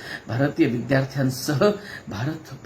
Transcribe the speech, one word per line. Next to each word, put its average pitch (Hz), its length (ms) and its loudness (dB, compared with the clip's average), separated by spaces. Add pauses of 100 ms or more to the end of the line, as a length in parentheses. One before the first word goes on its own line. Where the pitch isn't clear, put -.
(280)
भारतीय 139 400 2
विद्यार्थ्यांसह 135 1040 2 (360)
भारत - 480 -6 (100)